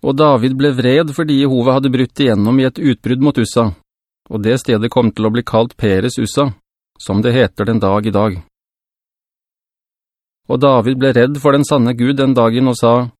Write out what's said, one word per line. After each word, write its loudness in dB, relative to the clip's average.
Og -2
David 2
ble 0
vred 0
fordi 0
Jehova 2
hadde 0
brutt -2
igjennom 2
i 2
et -8
utbrudd -2
mot 0
Ussa, 0
og -8
det 0
stedet -2
kom 2
til -2
å 0
bli -2
kalt 0
Peres -2
Ussa, -2
som -2
det 2
heter 0
den 0
dag 0
i -4
dag. 0
Og -2
David 2
ble 0
redd 2
for 2
den 2
sanne 0
Gud 0
den 2
dagen 2
og -2
sa 2